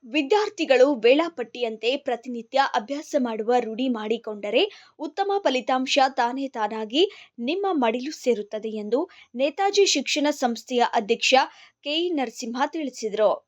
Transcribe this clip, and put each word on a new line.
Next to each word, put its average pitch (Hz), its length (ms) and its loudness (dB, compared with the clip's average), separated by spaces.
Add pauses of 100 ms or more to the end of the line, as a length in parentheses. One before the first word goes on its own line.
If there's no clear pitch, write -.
ವಿದ್ಯಾರ್ಥಿಗಳು 285 880 2
ವೇಳಾಪಟ್ಟಿಯಂತೆ 240 1000 0
ಪ್ರತಿನಿತ್ಯ 247 640 -4 (140)
ಅಭ್ಯಾಸ 277 440 -4
ಮಾಡುವ 226 400 -2
ರೂಢಿ 226 300 -4
ಮಾಡಿಕೊಂಡರೆ 214 760 0 (360)
ಉತ್ತಮ 392 380 -4
ಫಲಿತಾಂಶ 262 640 0 (160)
ತಾನೇ 262 320 -2
ತಾನಾಗಿ 220 560 -2 (360)
ನಿಮ್ಮ 330 320 -2
ಮಡಿಲು 254 400 0
ಸೇರುತ್ತದೆ 220 640 -4
ಎಂದು 214 240 -2 (360)
ನೇತಾಜಿ 392 500 2
ಶಿಕ್ಷಣ 285 460 0
ಸಂಸ್ಥೆಯ 240 520 0 (100)
ಅಧ್ಯಕ್ಷ 233 400 2 (500)
ಕೆ 294 160 -4
ಇ 349 100 -4
ನರಸಿಂಹ 247 560 -6
ತಿಳಿಸಿದರು. 226 680 -2 (160)